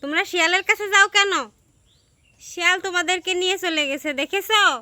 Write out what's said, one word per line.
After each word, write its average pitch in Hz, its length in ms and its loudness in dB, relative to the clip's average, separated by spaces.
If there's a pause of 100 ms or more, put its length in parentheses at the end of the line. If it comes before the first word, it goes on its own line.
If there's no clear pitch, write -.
তোমরা 302 280 -2
শিয়ালের 359 380 0
কাছে 415 260 -10
যাও 392 120 6 (100)
কেন? 403 160 2 (1160)
শিয়াল 349 280 2 (100)
তোমাদেরকে 359 540 -2
নিয়ে 370 240 0
চলে 320 260 0
গেছে, 302 200 -6 (100)
দেখেছো? 392 400 0 (220)